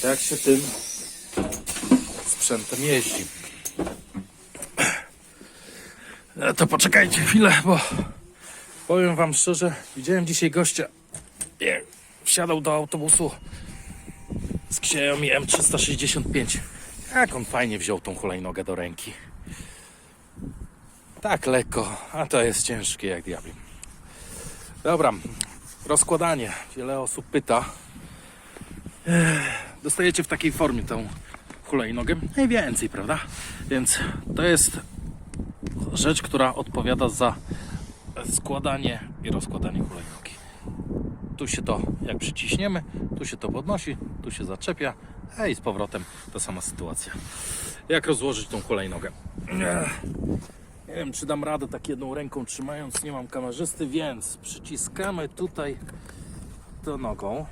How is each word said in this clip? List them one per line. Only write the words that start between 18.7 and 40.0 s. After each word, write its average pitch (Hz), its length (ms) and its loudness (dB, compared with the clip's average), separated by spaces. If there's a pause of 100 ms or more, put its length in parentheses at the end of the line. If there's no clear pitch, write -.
ręki. 87 380 -6 (2000)
Tak - 260 0
lekko, 117 500 2 (160)
a 156 140 -2
to 127 160 4
jest 117 200 4
ciężkie 104 460 -2
jak 87 160 -2
diabli. 87 280 -8 (1300)
Dobra, 151 300 6 (720)
rozkładanie. 151 680 4 (240)
Wiele 131 240 -2
osób 123 260 -4
pyta. - 380 4 (1400)
Ech, 160 360 6 (400)
dostajecie 180 400 4
w - 40 0
takiej 156 260 2
formie 131 300 2
tą 113 260 -4 (560)
hulajnogę. 120 520 0 (200)
Mniej 269 120 6
więcej, 147 400 2
prawda? 107 300 -2 (500)
Więc 131 300 2 (380)
to 147 60 2
jest 170 380 6 (1120)
rzecz, - 300 4
która 131 320 2
odpowiada 127 540 0
za 117 260 2 (960)
składanie 139 760 -2 (160)
i - 60 -6
rozkładanie - 500 -2
hulajnogi. - 520 -8 (1040)